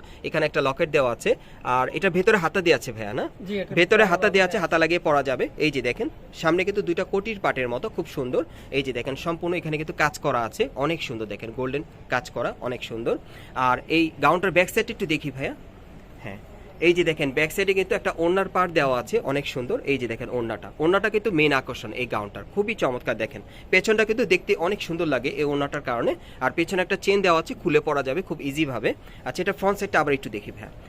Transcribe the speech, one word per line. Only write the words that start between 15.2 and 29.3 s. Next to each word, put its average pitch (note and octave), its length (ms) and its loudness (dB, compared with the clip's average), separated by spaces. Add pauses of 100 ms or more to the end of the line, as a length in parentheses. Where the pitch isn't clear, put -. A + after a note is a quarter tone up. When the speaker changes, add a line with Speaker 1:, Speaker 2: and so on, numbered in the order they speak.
Speaker 1:
ভাইয়া। C#3+ 220 -4 (720)
হ্যাঁ, G#2 160 -10 (480)
এই F3 60 8
যে F3 100 2
দেখেন, D3+ 340 0
ব্যাক D#3 140 2
সাইডে G3 220 2
কিন্তু F#3+ 260 0
একটা F#3+ 180 -2
ওড়নার F3+ 380 2
পার্ট F3+ 240 2
দেওয়া C3+ 200 4
আছে, D#3 200 -2 (120)
অনেক C#3 220 0
সুন্দর। C3 240 -2 (140)
এই C#3 60 2
যে A#2+ 100 -2
দেখেন A2+ 220 -6
ওড়নাটা, A2+ 500 -4
ওড়নাটা F#3+ 300 2
কিন্তু G#3+ 220 0
মেইন D#3 220 4
আকর্ষণ A#2+ 380 -2 (100)
এই B2 40 -4
গাউনটার, G#2 380 -6 (120)
খুবই G#3 200 0
চমৎকার। B2+ 480 -2
দেখেন, G#2 180 -6 (300)
পেছনটা A3 380 4
কিন্তু A3+ 160 2
দেখতে F3 300 2
অনেক F#3+ 320 0
সুন্দর E3 200 -2
লাগে C3 220 0
এই D3+ 140 -2
ওড়নাটার C#3+ 380 -2
কারণে। C3+ 300 0 (320)
আর C3 140 2
পেছনে F3+ 240 0
একটা F#3 140 0
চেন G3 260 2
দেওয়া E3+ 180 6
আছে, - 220 -4
খুলে D3+ 260 4
পরা C#3+ 160 2
যাবে C3+ 180 -2
খুব E3 200 -6
ইজিভাবে। C#3 480 0 (360)
আচ্ছা, B2+ 180 -4